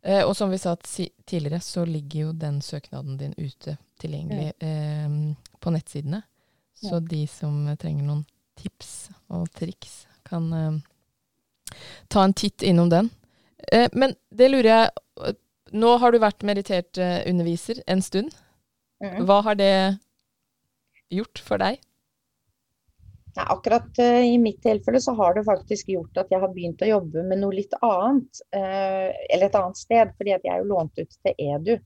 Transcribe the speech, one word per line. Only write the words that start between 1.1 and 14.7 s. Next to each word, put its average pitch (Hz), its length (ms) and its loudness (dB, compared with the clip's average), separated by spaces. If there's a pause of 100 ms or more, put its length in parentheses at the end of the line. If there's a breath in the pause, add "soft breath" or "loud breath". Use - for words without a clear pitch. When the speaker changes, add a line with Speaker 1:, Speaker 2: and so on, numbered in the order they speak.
Speaker 1:
tidligere, 165 380 -4
så 170 240 -4
ligger 151 400 -6
jo 160 80 -6
den 151 260 -4
søknaden 139 560 -12
din 143 220 -8
ute 147 400 -10 (200)
tilgjengelig, 151 600 -8
Speaker 2:
Mm. 151 720 -4
Speaker 1:
eh, 151 40 -6 (240)
på - 140 -6
nettsidene. 156 500 -6 (520)
Så 202 180 -12
Speaker 2:
Ja. 170 80 -2
Speaker 1:
de 160 260 -6
som 147 380 -6 (140)
trenger 151 260 -6
noen 147 220 -4 (300)
tips - 520 -16 (220)
og 170 240 -6
triks - 520 -12 (160)
kan, 165 300 -6
eh, 156 260 -2 (1300 loud breath)
ta 202 140 4
en 190 100 4
titt - 280 -6
innom 175 280 4
den. 190 200 4 (640)
Eh, 240 220 6
men 262 200 2 (200)
det 247 160 8
lurer 269 140 4
jeg, 220 260 8 (340)